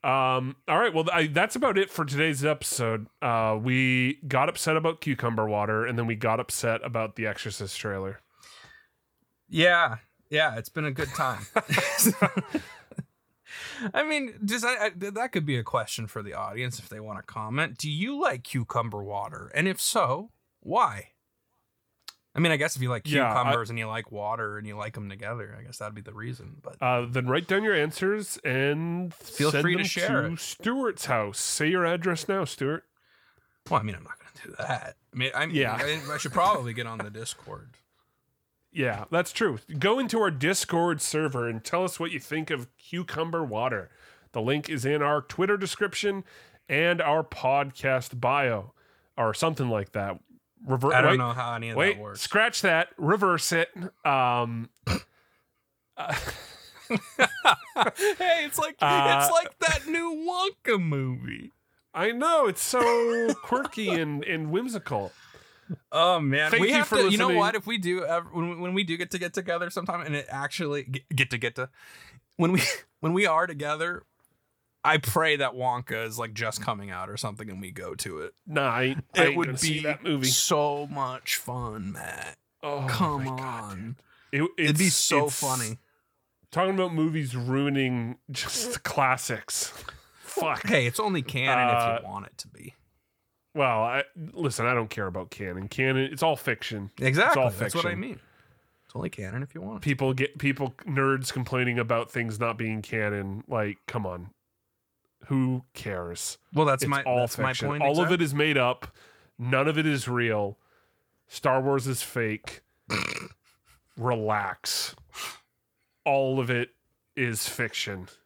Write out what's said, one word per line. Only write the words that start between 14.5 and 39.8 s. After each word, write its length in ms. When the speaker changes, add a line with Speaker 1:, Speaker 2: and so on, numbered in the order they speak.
Speaker 2:
I, 220
I, 40
th-, 260
that 160
could 140
be 120
a 60
question 440
for 160
the 100
audience 460
if 80
they 120
wanna 240
comment. 540
Do 120
you 300
like 240
cucumber 600
water? 500
And 140
if 140
so, 500
why? 480
I 60
mean, 140
I 40
guess 200
if 40
you 80
like 200
Speaker 1:
Yeah, 200
I 40
Speaker 2:
cucumbers 360
and 80
you 100
like 240
water 460
and 80
you 120
like 180
'em 140
together, 500
I 40
guess 160
that'd 160
be 60
the 120
reason. 480
But 200
Speaker 1:
Uh, 280
then 180
write 200
down 160
your 120
answers 680
and 680
Speaker 2:
Feel 360
Speaker 1:
send 120
Speaker 2:
free 100
to 60
Speaker 1:
them 60
Speaker 2:
share 360
Speaker 1:
to 120
Speaker 2:
it. 60
Speaker 1:
Stuart's 680
house. 320
Say 280
your 180
address 440
now, 160
Stuart. 400
Speaker 2:
Well, 120
I 20
mean, 120
I'm 80
not 160
gonna 280
do 120
that. 360
I 40
mean, 180
I'm, 160
Speaker 1:
Yeah. 260
Speaker 2:
I, 360
I 40
should 140
probably 420
get 140
on 120
the 100
Discord. 600
Speaker 1:
Yeah, 380
that's 220
true. 260
Go 220